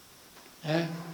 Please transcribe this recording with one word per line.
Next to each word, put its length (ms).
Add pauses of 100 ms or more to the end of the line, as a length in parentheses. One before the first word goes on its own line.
(640)
Eh? 240 (280)